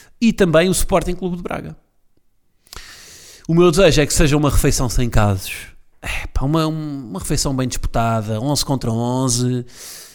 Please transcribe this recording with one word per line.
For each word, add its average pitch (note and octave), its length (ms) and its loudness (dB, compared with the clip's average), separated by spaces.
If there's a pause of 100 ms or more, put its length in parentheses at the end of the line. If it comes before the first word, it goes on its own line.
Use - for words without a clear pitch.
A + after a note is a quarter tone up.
(220)
e A3+ 100 4
também E3+ 380 4
o - 20 2
Sporting F3+ 440 0
Clube F3+ 220 -6
de F3 40 -12
Braga. - 340 -10 (1700)
O D#3+ 80 0
meu F3 160 6
desejo D#3 300 4
é C#3+ 40 2
que - 80 -2
seja D3+ 240 4
uma C#3+ 140 2
refeição - 360 2
sem B2 220 0
casos. G#2 580 0 (320)
É, - 280 -8
pá, - 180 -2
uma, D#3 220 0
uma D3+ 520 -8
refeição C#3 360 -2
bem B2+ 120 -2
disputada, A2+ 720 -2
onze C3+ 240 -2
contra B2+ 280 -4
onze, B2 720 -2 (500)